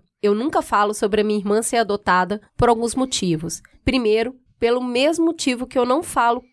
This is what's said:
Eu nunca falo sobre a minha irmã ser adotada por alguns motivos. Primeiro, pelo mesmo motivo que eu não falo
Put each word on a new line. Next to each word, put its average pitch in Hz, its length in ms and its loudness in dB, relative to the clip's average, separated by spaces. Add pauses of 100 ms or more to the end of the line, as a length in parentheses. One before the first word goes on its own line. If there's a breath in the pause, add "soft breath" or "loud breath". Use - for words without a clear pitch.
(220)
Eu 208 140 2
nunca 302 260 0
falo 208 320 0
sobre 214 280 0
a - 20 0
minha 214 160 0
irmã 202 240 0
ser 240 140 -2
adotada 202 600 0 (160 soft breath)
por 240 140 2
alguns 233 240 0
motivos. 175 680 -2 (220 soft breath)
Primeiro, 226 520 0 (240)
pelo 240 240 0
mesmo 285 420 0
motivo 262 400 -2
que 254 140 -2
eu 240 60 2
não 269 180 0
falo 240 500 0